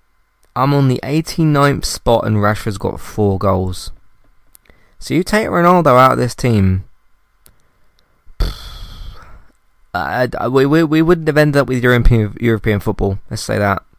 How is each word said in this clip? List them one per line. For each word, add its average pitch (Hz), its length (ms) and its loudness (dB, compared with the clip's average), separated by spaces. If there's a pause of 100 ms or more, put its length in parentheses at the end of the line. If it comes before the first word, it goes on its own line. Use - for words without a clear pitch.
(540)
I'm 135 180 0
on 143 140 2
the 127 160 0
eighty-ninth 143 840 0
spot - 400 -2
and 110 120 0
Rashford's 104 420 -2
got - 220 -6
four 98 380 -2
goals. 92 520 -2 (1120)
So - 140 -6
you 180 100 0
take 214 240 -2
Ronaldo 170 500 4
out 131 140 6
of 120 60 -2
this 123 180 -4
team, 98 480 0 (3000)
I, 90 320 -2 (120)
I, 117 100 -4
we, 135 160 2
we, 151 200 2
we 156 180 2
wouldn't 165 240 0
have 151 100 -2
ended 147 240 4
up 131 80 -2
with 127 140 -2
European, 117 580 4
European 110 400 0
football, 98 380 -2 (100)
let's - 140 -10
say 107 160 -4
that. 101 240 0 (160)